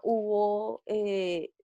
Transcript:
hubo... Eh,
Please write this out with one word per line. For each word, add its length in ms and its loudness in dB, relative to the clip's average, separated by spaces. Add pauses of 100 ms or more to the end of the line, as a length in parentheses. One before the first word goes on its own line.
hubo... 840 0
Eh, 680 -2 (180)